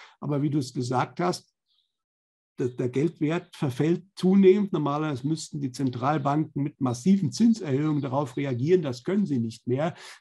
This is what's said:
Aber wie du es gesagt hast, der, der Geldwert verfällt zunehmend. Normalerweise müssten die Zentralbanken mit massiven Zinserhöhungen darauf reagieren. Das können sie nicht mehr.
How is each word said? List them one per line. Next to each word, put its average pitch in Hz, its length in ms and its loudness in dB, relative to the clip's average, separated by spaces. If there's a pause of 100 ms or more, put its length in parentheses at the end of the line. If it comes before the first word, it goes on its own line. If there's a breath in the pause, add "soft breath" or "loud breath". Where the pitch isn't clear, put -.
(180 loud breath)
Aber 143 220 -4
wie 151 80 0
du 147 100 0
es 127 140 -4
gesagt 127 480 -2
hast, 175 340 -4 (1040)
der, 131 100 -2
der 127 200 -4
Geldwert 156 640 -2
verfällt 151 500 0 (120)
zunehmend. 190 560 6
Normalerweise 147 540 -2
müssten 151 340 -6
die 135 120 -6
Zentralbanken 143 920 -2
mit 151 180 -6
massiven 135 520 2
Zinserhöhungen 151 680 2
darauf 139 340 -4
reagieren. 143 440 0
Das 139 240 -8
können 196 220 0
sie 143 120 -2
nicht 113 280 -6
mehr. 135 280 -2 (260 loud breath)